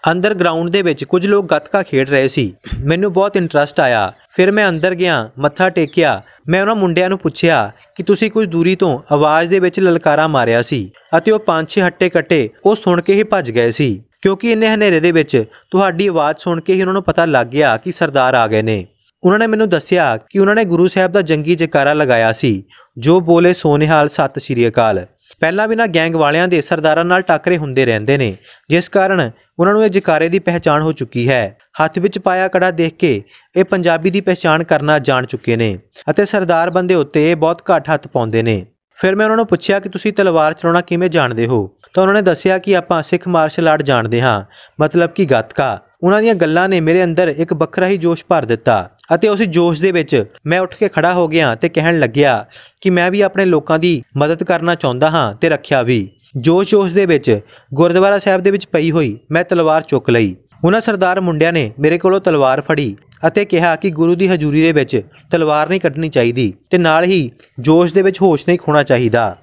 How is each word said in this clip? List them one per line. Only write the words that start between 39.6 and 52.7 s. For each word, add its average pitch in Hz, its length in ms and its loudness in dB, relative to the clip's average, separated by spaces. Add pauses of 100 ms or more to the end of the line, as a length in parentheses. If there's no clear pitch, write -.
ਕਿ 196 100 -10
"ਤੁਸੀਂ 196 240 -6
ਤਲਵਾਰ 160 400 2
ਚਲਾਉਣਾ 170 280 0
ਕਿਵੇਂ 175 280 -2
ਜਾਣਦੇ 123 380 0
ਹੋ?" 110 240 -2 (220)
ਤਾਂ 185 100 2
ਉਹਨਾਂ 196 120 2
ਨੇ 214 60 2
ਦੱਸਿਆ 190 360 0
ਕਿ 190 180 0
"ਆਪਾਂ 175 280 -2
ਸਿੱਖ 175 240 -4
ਮਾਰਸ਼ਲ 165 400 0
ਆਰਟ 156 140 2
ਜਾਣਦੇ 120 400 0
ਹਾਂ, 110 220 0 (380)
ਮਤਲਬ 170 280 0
ਕਿ 180 160 -2
ਗੱਤਕਾ।" 123 560 -2 (220)
ਉਹਨਾਂ 202 180 2
ਦੀਆਂ 226 140 2
ਗੱਲਾਂ 170 340 0
ਨੇ 185 100 0
ਮੇਰੇ 165 240 2
ਅੰਦਰ 175 240 0
ਇੱਕ 160 260 -4
ਵੱਖਰਾ 165 340 -2
ਹੀ 196 100 0
ਜੋਸ਼ 170 300 -4
ਭਰ 156 180 0
ਦਿੱਤਾ। 110 440 0 (240)
ਅਤੇ 175 140 0
ਉਸ 202 120 0
ਜੋਸ਼ 170 420 0
ਦੇ 190 100 0
ਵਿੱਚ 151 340 0 (200)
ਮੈਂ 165 140 0
ਉੱਠ 185 160 -6
ਕੇ 202 140 -2
ਖੜਾ 170 240 0
ਹੋ 175 140 0
ਗਿਆ 151 280 0
ਤੇ 165 140 -2
ਕਹਿਣ 165 300 0
ਲੱਗਿਆ 123 460 0 (360)